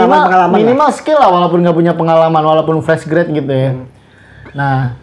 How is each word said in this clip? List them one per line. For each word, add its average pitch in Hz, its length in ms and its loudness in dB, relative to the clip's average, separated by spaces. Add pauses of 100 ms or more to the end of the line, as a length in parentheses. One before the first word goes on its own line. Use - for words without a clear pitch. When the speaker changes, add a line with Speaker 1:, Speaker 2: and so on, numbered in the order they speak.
Speaker 1:
minimal, 277 240 2
Speaker 2:
pengalaman 185 240 2
lah. 214 80 2
Speaker 1:
minimal 254 320 2
skill - 320 -2
lah, 208 80 4
walaupun 175 320 0
nggak 170 160 0
punya 170 160 2
pengalaman, 165 480 0
walaupun 156 400 0
fresh 160 240 -2
grad 160 240 -2
gitu 151 160 -4
ya. 135 240 -2
Speaker 2:
Hmm. 127 140 -8 (680)
Speaker 1:
Nah, 139 240 -2 (260)